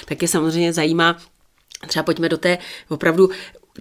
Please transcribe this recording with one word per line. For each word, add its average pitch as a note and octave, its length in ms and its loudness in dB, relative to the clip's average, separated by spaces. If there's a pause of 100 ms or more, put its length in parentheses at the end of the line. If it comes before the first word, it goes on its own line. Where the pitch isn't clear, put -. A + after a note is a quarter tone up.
tak - 160 -6
je E3+ 60 0
samozřejmě E3 460 0
zajímá E3 440 2 (680)
třeba D#3 160 -2
pojďme E3 260 0
do E3 80 -2
té F3+ 200 0 (320)
opravdu E3+ 400 4 (520)